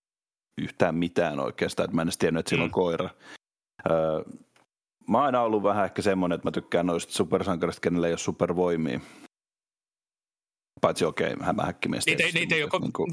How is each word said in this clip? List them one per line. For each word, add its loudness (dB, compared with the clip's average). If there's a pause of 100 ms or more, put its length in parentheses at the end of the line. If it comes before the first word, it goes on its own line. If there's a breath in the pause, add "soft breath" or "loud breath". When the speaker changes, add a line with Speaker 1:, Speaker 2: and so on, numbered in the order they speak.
(580)
Speaker 1:
yhtään 0
mitään 0
oikeastaan, -2
että -2
mä 2
en 0
edes -4
tiennyt, 2
että -4
sillä 2
on -2
Speaker 2:
Mm. -8
Speaker 1:
koira. 0 (800 loud breath)
Öö, 4 (1120)
mä 4
oon 4
aina 2
ollut 2
vähän 2
ehkä -4
semmonen, 2
että -6
mä 0
tykkään 0
noista -2
supersankarista, 0
kenellä 2
ei 0
ole -2
supervoimia. 0 (1800 loud breath)
Paitsi 2
okei, -2
hämähäkkimies -2
Speaker 2:
Niitä 2
ei, 0
Speaker 1:
tietysti, -2
Speaker 2:
niitä 0
ei 2
Speaker 1:
mutta -2
Speaker 2:
ole -4
ko-, -4
Speaker 1:
niinku -2